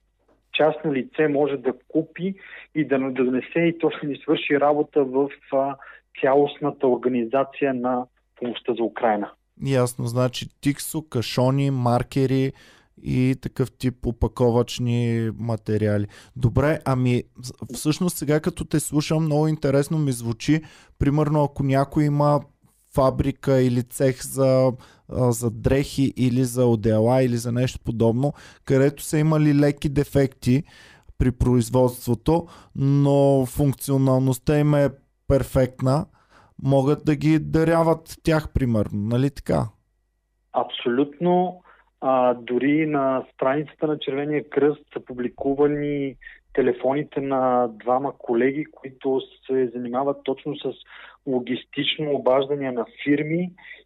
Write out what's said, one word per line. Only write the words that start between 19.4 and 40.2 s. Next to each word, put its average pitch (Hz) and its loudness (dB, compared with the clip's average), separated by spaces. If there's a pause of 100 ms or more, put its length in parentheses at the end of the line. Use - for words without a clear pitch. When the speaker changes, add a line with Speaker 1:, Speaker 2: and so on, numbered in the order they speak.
Speaker 2:
интересно 147 0
ми 143 0
звучи. 120 0 (380)
Примерно, 147 2
ако 143 -4
някой 139 2
има 147 2 (540)
фабрика 131 2
или 123 2
цех 131 -2
за, 131 2 (360)
а, 123 0
за 117 -2
дрехи 131 0
или 127 2
за 123 0
одеяла 113 4
или 120 2
за 120 -4
нещо 123 -2
подобно, 117 2 (320)
където 139 2
са - -2
имали 151 4
леки 143 2
дефекти 139 0 (560)
при 127 2
производството, 123 0 (300)
но 139 4
функционалността 135 0
им 147 4
е 143 4 (400)
перфектна, 131 0 (560)
могат 139 2
да 147 2
ги 151 2
даряват 160 0
тях, 156 0
примерно, 107 0
нали 120 0
така? - -4 (840)